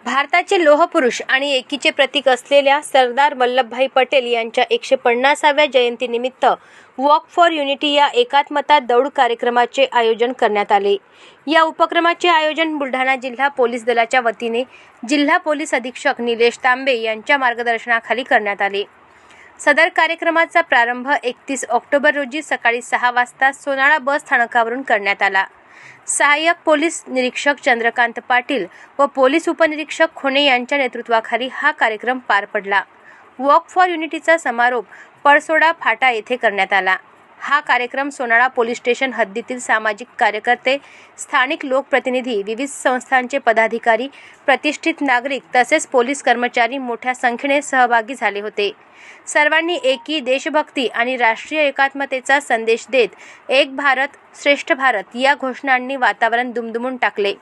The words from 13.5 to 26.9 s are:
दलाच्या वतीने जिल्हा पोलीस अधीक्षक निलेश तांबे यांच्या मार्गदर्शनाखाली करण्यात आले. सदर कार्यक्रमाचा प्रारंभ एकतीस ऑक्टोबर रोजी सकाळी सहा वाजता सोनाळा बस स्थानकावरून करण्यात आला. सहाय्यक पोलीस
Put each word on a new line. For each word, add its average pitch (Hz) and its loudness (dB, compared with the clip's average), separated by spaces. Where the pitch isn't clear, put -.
दलाच्या 233 2
वतीने 233 -4
जिल्हा 294 2
पोलीस 302 -2
अधीक्षक 254 -4
निलेश 233 0
तांबे 254 2
यांच्या 220 -2
मार्गदर्शनाखाली 233 -2
करण्यात 208 0
आले. 196 -2
सदर 311 2
कार्यक्रमाचा 330 0
प्रारंभ 247 0
एकतीस 254 -8
ऑक्टोबर 277 0
रोजी 285 -6
सकाळी 240 -2
सहा 247 -2
वाजता 247 0
सोनाळा 277 0
बस 277 -2
स्थानकावरून 240 -2
करण्यात 202 -2
आला. 190 0
सहाय्यक 311 2
पोलीस 311 0